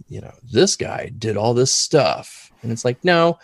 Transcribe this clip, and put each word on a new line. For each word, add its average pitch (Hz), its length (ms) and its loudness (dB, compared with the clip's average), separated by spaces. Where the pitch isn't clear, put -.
you - 140 -14
know, - 100 -18
this 175 240 4
guy - 420 -8
did 110 180 -4
all 110 160 0
this 123 220 2
stuff." - 760 -2
And - 100 -6
it's 117 120 -8
like, 123 200 -2
no, 170 400 4